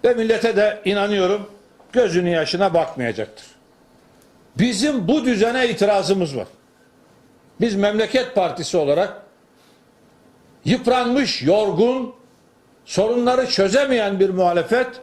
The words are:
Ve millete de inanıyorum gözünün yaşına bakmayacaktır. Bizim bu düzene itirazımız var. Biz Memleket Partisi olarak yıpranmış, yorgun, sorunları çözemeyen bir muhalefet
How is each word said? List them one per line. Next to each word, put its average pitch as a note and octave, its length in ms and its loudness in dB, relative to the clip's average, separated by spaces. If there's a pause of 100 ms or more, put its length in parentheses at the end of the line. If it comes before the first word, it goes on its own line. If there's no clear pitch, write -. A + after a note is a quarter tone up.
Ve A#3+ 100 2
millete A3+ 420 0
de G#3 280 0
inanıyorum G3+ 640 0 (420)
gözünün F3+ 380 0
yaşına F3 440 0
bakmayacaktır. A#2+ 720 -4 (1120)
Bizim A#3 500 0
bu C#4+ 160 2
düzene A#3+ 440 0
itirazımız F#3+ 680 0
var. G2+ 100 -8 (1120)
Biz A3 140 0
Memleket G#3+ 600 0
Partisi F3 420 -2
olarak D#3+ 460 0 (1400)
yıpranmış, B3 800 0
yorgun, G#3+ 720 2 (720)
sorunları A#3+ 600 0
çözemeyen G#3 760 0
bir G3 100 2
muhalefet F#3 580 0 (140)